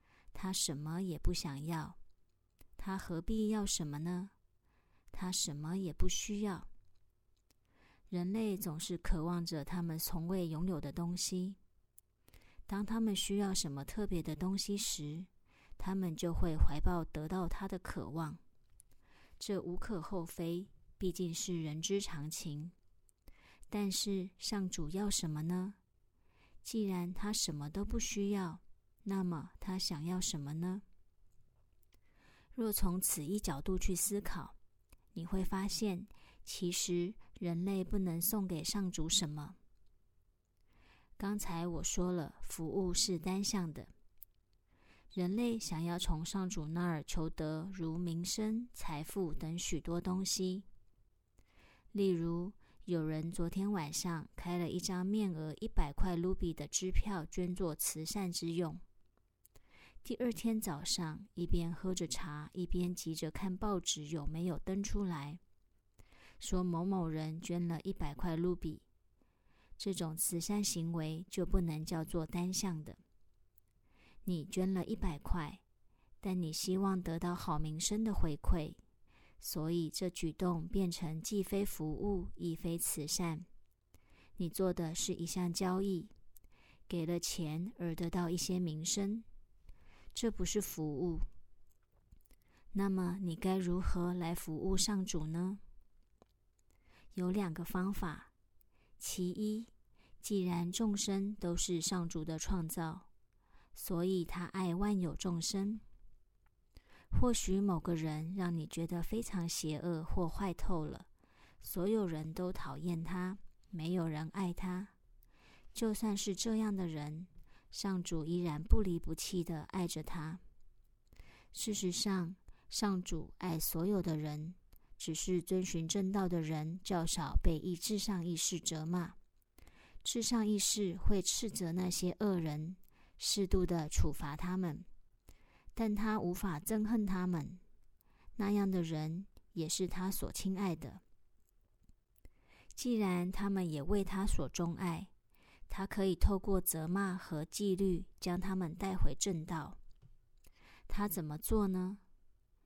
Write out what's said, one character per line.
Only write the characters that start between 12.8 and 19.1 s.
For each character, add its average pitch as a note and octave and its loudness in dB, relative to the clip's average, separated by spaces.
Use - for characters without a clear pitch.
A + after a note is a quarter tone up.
他 A3+ 0
们 A3 4
需 G3 0
要 G3 2
什 E3+ 0
么 C#3 -6
特 G#3 -4
别 G3 2
的 D#3 -4
东 F3+ 0
西 G3+ -2
时， D#3+ -4
他 F#3+ 0
们 F#3 0
就 E3+ 0
会 E3 4
怀 C#3+ 10
抱 F3 6
得 D#3 -6
到 F3+ 0
它 F#3+ -2
的 F#3+ -4
渴 - -6
望。 D#3 -4